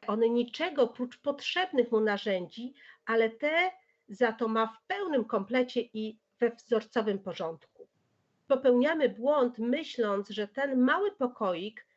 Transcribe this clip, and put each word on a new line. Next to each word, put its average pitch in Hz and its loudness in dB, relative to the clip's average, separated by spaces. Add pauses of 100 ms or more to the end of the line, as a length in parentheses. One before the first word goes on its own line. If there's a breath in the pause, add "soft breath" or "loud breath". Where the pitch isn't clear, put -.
on 214 0
niczego 240 2
prócz 247 -10
potrzebnych 285 -2
mu 220 2
narzędzi, 208 -2 (320 loud breath)
ale 226 2
te 311 0 (360 soft breath)
za 226 0
to 226 -4
ma 220 0
w - -20
pełnym 359 -2
komplecie 240 -2
i 220 -8 (220)
we 240 2
wzorcowym 214 -2
porządku. 165 -10 (600)
Popełniamy 262 4
błąd, 247 0
myśląc, 226 -2
że 202 -4
ten 269 -2
mały 349 2
pokoik 214 -4 (120)